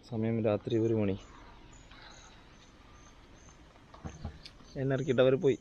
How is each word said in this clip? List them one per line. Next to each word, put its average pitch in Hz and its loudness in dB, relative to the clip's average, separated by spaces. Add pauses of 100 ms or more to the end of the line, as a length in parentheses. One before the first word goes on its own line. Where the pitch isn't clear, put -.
(100)
സമയം 113 -2 (100)
രാത്രി 104 0 (120)
ഒരു 113 2
മണി. 98 0 (3750)
എന്നെ 135 0
ഇറക്കിയിട്ട് 127 2
അവർ 131 6 (100)
പോയി. 131 4